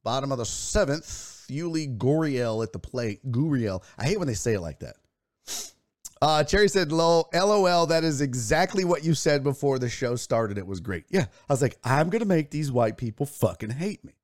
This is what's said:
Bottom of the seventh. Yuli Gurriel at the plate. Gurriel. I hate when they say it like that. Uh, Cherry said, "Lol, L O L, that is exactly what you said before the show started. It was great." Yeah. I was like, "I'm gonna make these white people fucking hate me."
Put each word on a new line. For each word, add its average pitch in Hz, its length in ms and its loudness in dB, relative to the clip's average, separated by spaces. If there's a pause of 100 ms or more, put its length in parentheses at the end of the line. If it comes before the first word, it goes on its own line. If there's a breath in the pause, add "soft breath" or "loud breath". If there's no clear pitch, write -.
Bottom 135 300 -2
of 127 60 -2
the 117 60 -4
seventh. - 1040 -4
Yuli 156 480 -4
Gurriel 123 640 0
at 110 120 -4
the 98 60 -10
plate. 120 520 -6
Gurriel. 120 520 0 (140)
I - 80 -6
hate 202 140 0
when 175 80 -2
they 123 60 -2
say 110 220 0
it 95 60 -4
like 80 180 -10
that. 58 160 -14 (1300 loud breath)
Uh, 151 220 4
Cherry 196 240 4
said, 180 240 2
"Lol, 165 400 4
L 185 200 2
O 202 140 4
L, 175 220 4
that 160 160 2
is 151 160 0
exactly 143 640 0
what 170 220 0
you 165 80 4
said 147 280 2
before 135 380 0
the 123 100 -2
show 120 280 -2
started. 113 400 -2
It 95 100 -8
was 95 140 -8
great." 87 280 -6
Yeah. 175 180 0 (220 soft breath)
I 143 40 4
was 127 80 0
like, 131 220 -2
"I'm 143 260 2
gonna 220 160 0
make 165 260 2
these 147 220 -2
white 117 240 2
people 120 280 -4
fucking 107 460 -4
hate 175 320 -6
me." - 100 -20 (100)